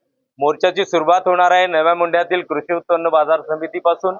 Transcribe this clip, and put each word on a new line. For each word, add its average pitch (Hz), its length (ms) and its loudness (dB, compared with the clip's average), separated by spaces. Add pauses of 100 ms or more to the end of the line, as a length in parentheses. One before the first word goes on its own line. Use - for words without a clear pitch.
(400)
मोर्चाची 160 460 0
सुरुवात 175 400 0
होणार 180 260 2
आहे 185 160 4
नव्या 170 280 0
मुंड्यातील 175 460 0
कृषी 151 320 -6
उत्पन्न 170 360 -2
बाजार 156 320 2
समितीपासून. 170 800 -4